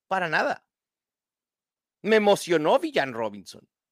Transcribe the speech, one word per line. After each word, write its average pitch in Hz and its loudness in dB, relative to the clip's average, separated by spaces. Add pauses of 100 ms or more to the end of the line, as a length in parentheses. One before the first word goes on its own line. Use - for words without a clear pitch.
para 185 -4
nada. 180 -4 (1400)
¿Me 208 0
emocionó 196 2
Villan 156 -4
Robinson? 104 -10 (240)